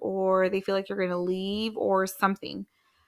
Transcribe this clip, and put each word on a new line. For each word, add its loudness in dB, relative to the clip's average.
or 2
they 0
feel -2
like -2
you're -6
gonna 0
leave -2
or 2
something. -2